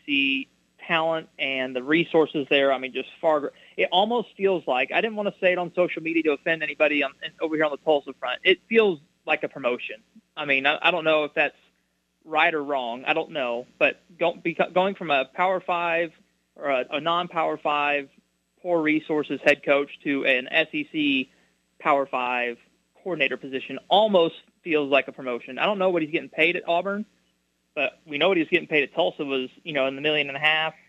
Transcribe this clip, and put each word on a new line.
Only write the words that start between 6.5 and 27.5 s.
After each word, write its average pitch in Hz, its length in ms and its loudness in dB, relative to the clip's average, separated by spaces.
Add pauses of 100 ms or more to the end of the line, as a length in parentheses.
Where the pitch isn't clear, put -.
anybody 151 380 0
on, 139 120 -2 (260)
over 160 160 -2
here 156 80 0
on 151 80 2
the 139 60 -6
Tulsa 143 420 0
front. 123 240 -6
It 180 240 4
feels 208 320 2 (260)
like 156 180 0
a 143 40 -4
promotion. 123 540 -6 (340)
I 156 80 -8
mean, 135 220 0
I, 151 160 2
I 170 100 4
don't 170 140 -2
know 156 180 4
if 147 100 -6
that's 147 220 0 (720)
right 160 280 2
or 151 80 -2
wrong. 131 440 -4
I 156 80 0
don't 160 180 -2
know. 123 360 -4 (120)
But 143 220 0 (180)
go, 170 140 0
beco-, 170 400 -4
going 190 220 2
from 165 160 -6
a 135 120 2
Power 185 380 0
Five 170 500 -2 (460)
or - 80 -12
a, 131 260 0
a 151 80 -4
non-Power 165 580 0
Five, 147 520 0 (520)
poor 175 200 2
resources 151 640 0
head 147 180 4
coach 143 280 0 (120)
to 139 220 -2
an 127 260 0
S 156 220 0
E 151 180 -6
C 143 400 -2 (480)
Power 139 260 2
Five 123 520 -4 (440)
coordinator 156 360 -2
position 131 500 -8
almost 185 480 4 (280)
feels 151 280 0
like 139 160 4
a 139 40 -10
promotion. 127 460 -8
I 143 80 0
don't 202 140 0
know 185 100 2
what 175 140 0
he's 147 80 -6
getting 143 180 -4
paid 170 260 0
at 180 120 -6
Auburn, 196 360 -2 (720)